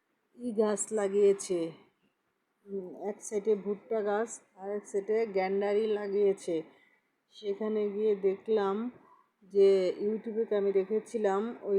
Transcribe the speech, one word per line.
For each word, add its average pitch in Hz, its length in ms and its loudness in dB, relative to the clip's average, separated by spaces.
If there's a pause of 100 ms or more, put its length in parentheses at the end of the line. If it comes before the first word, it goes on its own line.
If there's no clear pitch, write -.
(380)
ই 247 140 -8
গাছ 208 280 2 (120)
লাগিয়েছে। 196 680 2 (1040)
উম, 196 200 -8 (220)
এক 208 140 -6
সাইডে 214 320 -2
ভুট্টা 202 480 -4
গাছ 208 280 -2 (260)
আর 190 140 -10
এক 208 160 -6
সাইডে 214 300 -2 (100)
গ্যান্ডারি 202 600 0
লাগিয়েছে। 202 680 0 (760)
সেখানে 214 500 -4 (100)
গিয়ে 214 260 0
দেখলাম 196 580 0 (800)
যে 196 160 8 (320)
YouTube-এ 214 560 -2
আমি 202 160 2
দেখেছিলাম 202 680 0 (220)
ওই 196 160 0